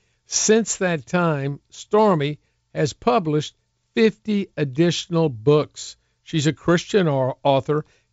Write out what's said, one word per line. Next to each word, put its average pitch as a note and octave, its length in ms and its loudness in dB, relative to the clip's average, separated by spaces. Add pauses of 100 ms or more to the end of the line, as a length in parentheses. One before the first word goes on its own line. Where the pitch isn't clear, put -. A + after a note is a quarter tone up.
(260)
Since - 520 0
that F3 280 -4
time, C#3+ 540 -2 (100)
Stormy E3+ 680 0 (340)
has D#3 200 -2
published D#3+ 640 -2 (380)
fifty G#3+ 540 0 (100)
additional D#3+ 720 0
books. C3+ 680 -2 (260)
She's D3+ 240 -2
a D#3 60 0
Christian F3 540 0
au-, C3+ 360 -2
author. D3 420 0 (280)